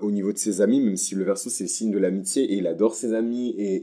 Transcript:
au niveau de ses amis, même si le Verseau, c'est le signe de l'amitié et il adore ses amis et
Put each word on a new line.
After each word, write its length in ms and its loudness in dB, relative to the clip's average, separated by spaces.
au 80 0
niveau 240 0
de 20 -10
ses 240 0
amis, 200 4
même 180 2
si 160 -4
le 100 0
Verseau, 240 -2
c'est 160 -4
le 40 -4
signe 220 -2
de 80 2
l'amitié 440 0
et 140 0
il 100 0
adore 280 2
ses 200 -2
amis 420 -2
et 260 0